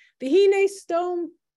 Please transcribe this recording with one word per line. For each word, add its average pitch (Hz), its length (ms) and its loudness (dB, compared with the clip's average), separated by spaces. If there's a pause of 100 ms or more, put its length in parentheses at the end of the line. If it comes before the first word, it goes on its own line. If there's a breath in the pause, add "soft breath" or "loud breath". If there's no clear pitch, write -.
(200 soft breath)
"V'hine 392 460 2
stone 349 600 -6 (280)